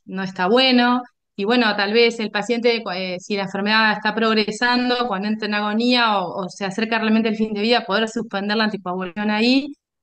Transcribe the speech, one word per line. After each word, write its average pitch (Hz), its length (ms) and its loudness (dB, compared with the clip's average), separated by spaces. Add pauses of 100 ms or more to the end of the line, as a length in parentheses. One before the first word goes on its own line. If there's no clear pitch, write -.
no 190 180 -8
está 185 240 -4
bueno. 247 540 4 (340)
Y 196 100 -4
bueno, 226 300 2
tal 202 180 0
vez 233 260 4
el 214 120 -4
paciente, 226 520 0 (120)
eh, 185 240 -6
si - 160 -6
la 196 80 0
enfermedad 208 500 2
está 214 200 -2
progresando, 240 920 0
cuando 202 220 -2
entre 220 180 -4
en 208 80 -2
agonía 220 640 2
o, 180 260 -6
o 175 40 -8
se - 160 -8
acerca 220 340 -2
realmente 220 300 2
el 214 60 -2
fin 214 180 -2
de 202 80 -4
vida, 226 240 2
poder 220 240 0
suspender 208 480 -4
la 220 80 2
anticoagulación 185 680 -4
ahí. 254 420 2 (300)